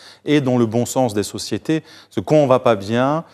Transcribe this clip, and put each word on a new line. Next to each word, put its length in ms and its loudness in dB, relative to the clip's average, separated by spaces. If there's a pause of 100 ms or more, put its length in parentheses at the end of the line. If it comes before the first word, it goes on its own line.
(260)
et 160 2
dans 180 0
le 80 2
bon 180 -2
sens 300 -2
des 80 0
sociétés. 580 -6
Parce 360 -20
que 40 -2
quand 140 0
on 100 4
va 140 4
pas 160 2
bien, 480 -2 (100)